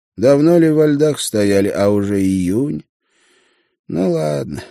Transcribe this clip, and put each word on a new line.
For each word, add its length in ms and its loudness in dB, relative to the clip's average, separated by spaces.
Давно 400 4
ли 100 4
во 200 2
льдах 320 0
стояли, 480 0
а 200 0
уже 320 0
июнь? 640 -2
Ну 240 -2
ладно, 600 -6